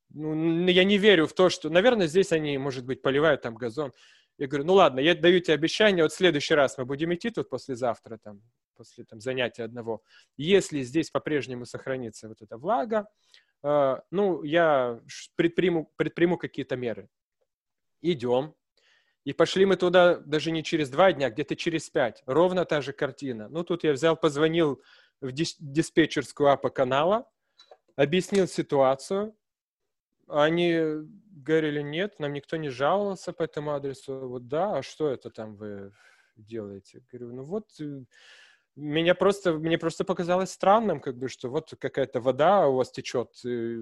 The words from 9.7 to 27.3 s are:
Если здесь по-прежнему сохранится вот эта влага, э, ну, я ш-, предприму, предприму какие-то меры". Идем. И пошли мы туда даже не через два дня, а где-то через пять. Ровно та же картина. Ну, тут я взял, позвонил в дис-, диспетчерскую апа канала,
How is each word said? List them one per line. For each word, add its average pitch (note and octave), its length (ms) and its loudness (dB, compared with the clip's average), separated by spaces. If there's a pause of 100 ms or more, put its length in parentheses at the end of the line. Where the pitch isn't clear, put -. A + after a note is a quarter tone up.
Если D#3 440 0
здесь C3+ 280 -4
по-прежнему C3 560 -4
сохранится B2 600 -10
вот A2 140 -20
эта A2+ 160 -16
влага, G#3+ 480 -2 (580)
э, C#3+ 320 2 (160)
ну, F#3 320 0
я C#3+ 640 2
ш-, - 280 -18
предприму, E3+ 600 0
предприму E3 420 0
какие-то C#3 380 -8
меры". A2 320 -8 (920)
Идем. C3+ 520 -2 (720)
И C#3 80 -6
пошли F#3 320 4
мы F#3+ 100 4
туда F3+ 400 6
даже D3+ 360 -4
не D#3+ 120 -4
через D3+ 260 -2
два F3 220 6
дня, C3+ 160 -2
а - 20 -6
где-то C#3+ 260 -6
через - 340 -4
пять. B2 360 -2
Ровно F3 400 2
та D3+ 160 0
же C3 120 -8
картина. C3 560 -6
Ну, E3 140 -6
тут E3+ 200 -4
я D#3 80 4
взял, D#3 240 2
позвонил D#3+ 680 0 (400)
в C3+ 100 -6
дис-, D#3 280 -6
диспетчерскую D3 920 0
апа C3+ 200 2
канала, D3 600 0 (680)